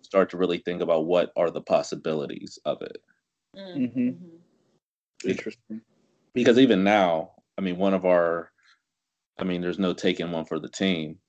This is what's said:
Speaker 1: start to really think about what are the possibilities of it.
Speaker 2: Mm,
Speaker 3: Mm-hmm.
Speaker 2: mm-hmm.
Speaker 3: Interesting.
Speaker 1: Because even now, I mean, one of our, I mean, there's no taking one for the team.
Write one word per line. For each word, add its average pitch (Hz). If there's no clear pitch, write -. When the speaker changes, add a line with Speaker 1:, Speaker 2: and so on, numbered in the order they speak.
Speaker 1:
start 95
to 90
really 87
think 87
about 82
what 87
are 85
the 73
possibilities 78
of -
it. -
Speaker 2:
Mm, 190
Speaker 3:
Mm-hmm. 123
Speaker 2:
mm-hmm. -
Speaker 3:
Interesting. 113
Speaker 1:
Because 120
even 110
now, 90
I 95
mean, 90
one 98
of 90
our, 85
I -
mean, 90
there's 87
no 90
taking 87
one 82
for 80
the 78
team. 82